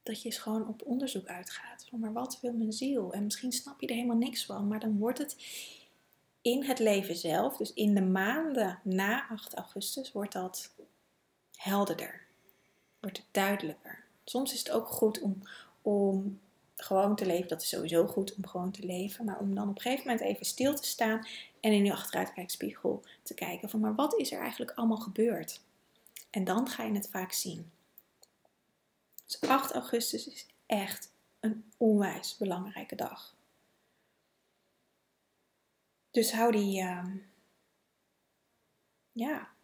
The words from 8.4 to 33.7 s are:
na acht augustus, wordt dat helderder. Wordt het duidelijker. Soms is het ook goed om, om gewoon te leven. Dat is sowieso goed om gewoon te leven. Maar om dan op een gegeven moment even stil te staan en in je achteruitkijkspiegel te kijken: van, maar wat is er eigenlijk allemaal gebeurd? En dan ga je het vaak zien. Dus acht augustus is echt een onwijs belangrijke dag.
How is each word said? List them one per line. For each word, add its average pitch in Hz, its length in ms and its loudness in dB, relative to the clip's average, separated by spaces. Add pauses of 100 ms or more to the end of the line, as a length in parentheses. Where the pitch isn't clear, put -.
na 202 460 2
acht - 260 -10
augustus, - 580 -8
wordt 202 200 -4
dat 185 420 -6 (840)
helderder. 196 680 0 (760)
Wordt 190 160 -8
het - 140 -14
duidelijker. 196 720 -2 (200)
Soms 269 280 -2
is 254 60 -4
het - 120 -4
ook 226 160 0
goed - 340 2
om, 190 220 -2 (400)
om 196 580 2 (360)
gewoon 202 400 4
te 208 100 0
leven. 180 220 2
Dat 160 140 -4
is - 60 -2
sowieso 165 380 4
goed - 280 -2
om 190 120 -6
gewoon 180 240 -4
te 190 160 -10
leven. 185 380 -4
Maar 202 140 -4
om 196 160 0
dan 202 140 0
op 202 60 -2
een - 80 -10
gegeven 254 240 0
moment 233 180 0
even 202 220 -2
stil 277 280 2
te - 140 -2
staan 226 380 2 (340)
en 214 120 6
in 202 120 8
je 196 80 4
achteruitkijkspiegel - 1120 -4 (180)
te - 120 -10
kijken: 180 360 -6
van, 220 100 0
maar 214 140 2
wat 302 240 2
is 277 140 0
er - 80 -6
eigenlijk - 300 -6
allemaal 226 260 2
gebeurd? 214 640 -2 (680)
En 190 140 -2
dan 208 240 2
ga - 160 -6
je 220 80 -2
het 202 160 0
vaak 185 240 -6
zien. 165 380 -6 (1600)
Dus - 120 -8
acht 277 320 2
augustus - 540 -2
is - 200 -14 (200)
echt - 460 -2 (280)
een 220 240 -2 (120)
onwijs 202 600 2
belangrijke 190 580 -4
dag. - 420 -8 (2750)